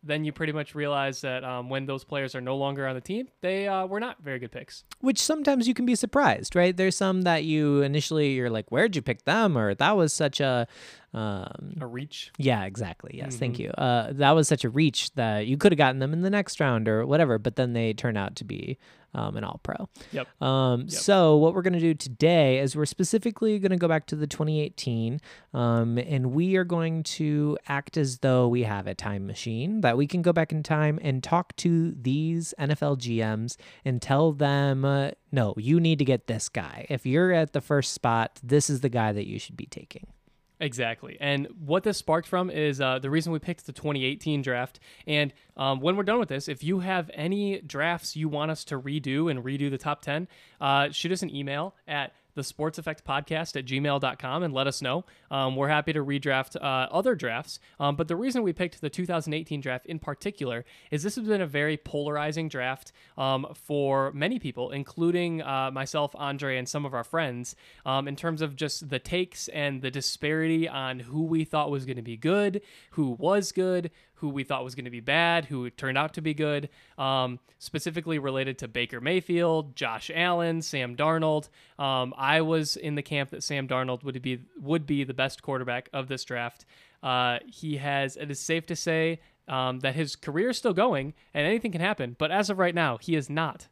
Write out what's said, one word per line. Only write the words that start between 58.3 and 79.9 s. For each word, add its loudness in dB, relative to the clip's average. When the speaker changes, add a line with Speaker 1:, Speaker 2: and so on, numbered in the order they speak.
Speaker 1:
we 2
picked -4
the -6
two -4
thousand -2
eighteen -4
draft -6
in -8
particular -6
is -2
this -4
has -4
been 2
a -2
very 0
polarizing -4
draft, -6
um, 0
for 0
many -2
people, -6
including, 0
uh, -2
myself, -4
Andre, -4
and -6
some -4
of -8
our -4
friends, -4
um, 0
in -6
terms -4
of -6
just -6
the -4
takes -6
and -4
the -4
disparity -2
on -6
who -4
we 0
thought -2
was -6
gonna -8
be -10
good, 0
who 0
was 0
good, 0
who -6
we -4
thought -4
was -10
gonna -10
be -10
bad, 2
who -6
turned -4
out 0
to -10
be -2
good, -2
um, 0
specifically -6
related -4
to -12
Baker -6
Mayfield, 0
Josh -6